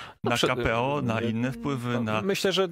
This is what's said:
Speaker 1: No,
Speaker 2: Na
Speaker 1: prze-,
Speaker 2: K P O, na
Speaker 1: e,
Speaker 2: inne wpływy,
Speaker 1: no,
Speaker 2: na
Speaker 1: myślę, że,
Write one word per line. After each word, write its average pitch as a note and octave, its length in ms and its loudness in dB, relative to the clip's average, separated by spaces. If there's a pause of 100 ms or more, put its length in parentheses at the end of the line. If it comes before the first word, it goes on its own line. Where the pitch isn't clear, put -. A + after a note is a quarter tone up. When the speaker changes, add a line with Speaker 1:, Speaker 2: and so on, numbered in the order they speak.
(240)
Speaker 1:
No, - 60 0
Speaker 2:
Na A#2 60 2
Speaker 1:
prze-, D#3+ 100 4
Speaker 2:
K B2+ 100 2
P A#2+ 200 2
O, C#3 260 0
na A2+ 180 0
Speaker 1:
e, A2+ 100 0
Speaker 2:
inne A#2+ 220 0
wpływy, B2 400 -4
Speaker 1:
no, A#2 100 0
Speaker 2:
na G#2+ 200 0
Speaker 1:
myślę, F#3+ 300 0
że, F#3 200 2